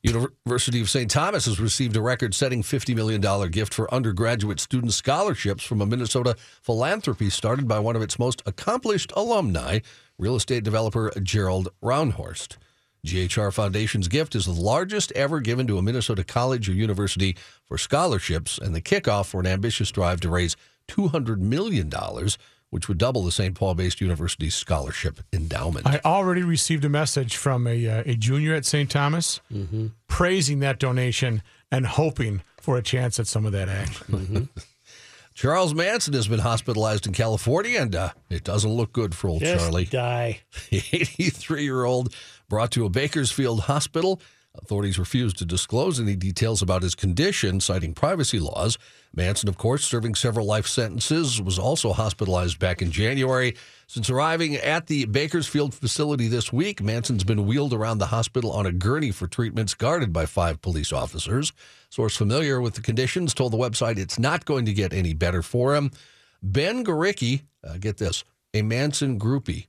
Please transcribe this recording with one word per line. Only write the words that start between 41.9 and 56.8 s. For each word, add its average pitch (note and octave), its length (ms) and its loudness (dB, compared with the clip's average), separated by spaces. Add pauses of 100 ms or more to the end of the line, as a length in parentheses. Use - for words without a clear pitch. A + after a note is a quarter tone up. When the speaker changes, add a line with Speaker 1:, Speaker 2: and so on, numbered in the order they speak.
Speaker 1:
brought A2 240 0
to A#2+ 120 2
a G#2 60 2
Bakersfield B2+ 720 0
hospital E3 580 2 (360)
authorities G2+ 420 -2
refused G2+ 400 0
to F#2 60 -4
disclose B2 560 0
any G2+ 160 0
details G2 440 0
about F#2 220 2
his F2+ 140 -2
condition, G2 640 2
citing E2 340 -2
privacy D3 460 0
laws. F#2 380 -2 (360)
Manson, F#2+ 340 0
of F#2 80 -2
course, C#3 280 0
serving A2+ 320 0
several A2+ 280 0
life G#2+ 220 0
sentences, A#2+ 760 0
was F2+ 180 0
also A#2+ 340 0
hospitalized F2+ 640 0
back F2+ 240 0
in F2 80 0
January. B2+ 640 0 (320)
Since A#2 240 -4
arriving D#3 460 2
at D#3+ 320 0
the C#3+ 160 2
Bakersfield D3 680 0
facility C#3+ 540 0
this A2+ 260 0
week, F3 300 -2